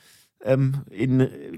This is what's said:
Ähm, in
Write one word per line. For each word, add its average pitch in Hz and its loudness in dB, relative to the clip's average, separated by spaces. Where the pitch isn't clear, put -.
Ähm, 135 0
in 131 2